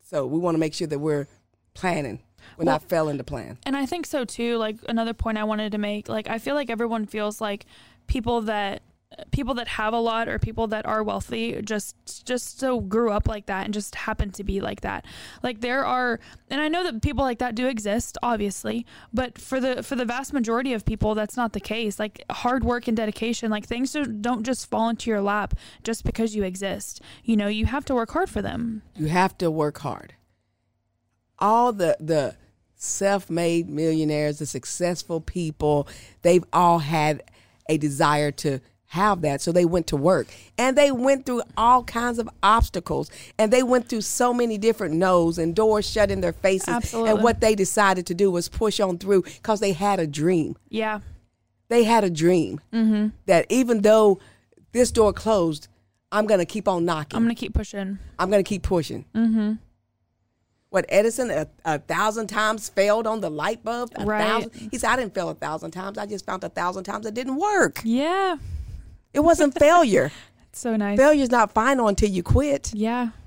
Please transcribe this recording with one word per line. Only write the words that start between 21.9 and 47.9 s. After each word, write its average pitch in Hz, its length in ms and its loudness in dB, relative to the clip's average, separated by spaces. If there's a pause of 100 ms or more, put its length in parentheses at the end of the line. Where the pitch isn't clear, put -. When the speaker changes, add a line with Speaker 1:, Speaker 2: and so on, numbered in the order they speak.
Speaker 2:
Like, 214 280 -8
hard 247 360 -2
work 240 240 -2
and 226 80 0
dedication, 226 560 -4
like, 208 140 -4
things 247 260 -4
ju-, 302 120 -2
don't 226 380 -4
just 240 260 -4
fall 226 200 0
into 233 220 -4
your 214 100 0
lap 202 340 -2 (300)
just 226 200 -6
because 226 300 -2
you 208 80 -2
exist. 190 580 -6 (220)
You 226 140 2
know, 208 120 2
you 214 180 -2
have 262 180 -2
to 277 100 -2
work 233 160 0
hard 359 180 0
for 208 140 -6
them. 220 400 -6 (140)
Speaker 1:
You 156 100 -4
have 180 320 2
to 175 120 0
work 151 280 -2
hard. - 360 -10 (1200)
All 226 340 2
the, 180 260 0
the 151 380 -2 (400)
self-made 170 920 -2
millionaires, 151 680 0
the 151 80 -6
successful 170 720 -6
people, 151 680 -2 (340)
they've 175 300 4
all 170 260 6
had 151 440 0 (460)
a 156 100 2
desire 147 520 2
to 139 300 -4 (320)
have 190 300 2
that. 139 180 0
So 170 120 -2
they 175 120 6
went 170 240 2
to 156 80 -2
work, 143 300 2 (320)
and 254 180 2
they 285 160 6
went 269 320 2
through 240 180 -2 (140)
all 240 260 6
kinds 233 360 -4
of 226 100 -4 (140)
obstacles, 190 680 2 (280)
and 214 140 4
they 247 100 6
went 247 260 2
through 220 140 -2
so 247 320 2
many 233 240 0
different 208 360 0
no's 170 440 4
and 170 160 0
doors 214 340 4
shut 208 220 2
in 190 100 -2
their 170 140 -2
faces. 190 340 0
Speaker 2:
Absolutely. 226 440 0
Speaker 1:
And 214 100 4
what 226 180 4
they 220 140 4
decided 190 520 2